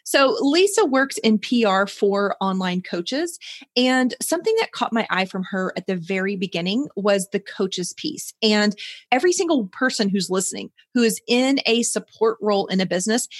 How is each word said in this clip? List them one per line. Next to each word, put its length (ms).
So 360
Lisa 440
works 340
in 200
P 260
R 220
for 540
online 420
coaches. 560
And 440
something 400
that 120
caught 200
my 180
eye 140
from 200
her 320
at 100
the 100
very 400
beginning 600
was 340
the 100
coaches 560
piece. 460
And 320
every 220
single 360
person 400
who's 220
listening, 400
who 80
is 240
in 400
a 160
support 580
role 260
in 140
a 60
business, 420